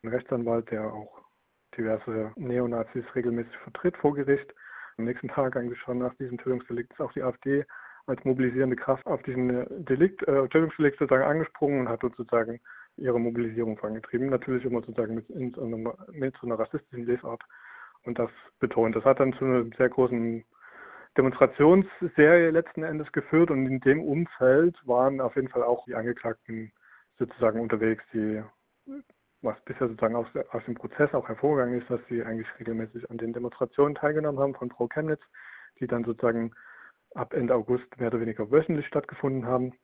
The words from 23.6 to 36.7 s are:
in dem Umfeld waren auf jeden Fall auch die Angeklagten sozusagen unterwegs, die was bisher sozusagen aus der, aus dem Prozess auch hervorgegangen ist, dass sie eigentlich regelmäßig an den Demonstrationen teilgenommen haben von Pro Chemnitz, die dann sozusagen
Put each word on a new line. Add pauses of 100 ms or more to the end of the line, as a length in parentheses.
in
dem
Umfeld (100)
waren
auf
jeden
Fall
auch
die
Angeklagten (480)
sozusagen
unterwegs,
die (1000)
was
bisher
sozusagen
aus
der,
aus
dem
Prozess
auch
hervorgegangen
ist,
dass
sie
eigentlich (100)
regelmäßig
an
den
Demonstrationen
teilgenommen
haben
von
Pro
Chemnitz, (560)
die
dann
sozusagen (600)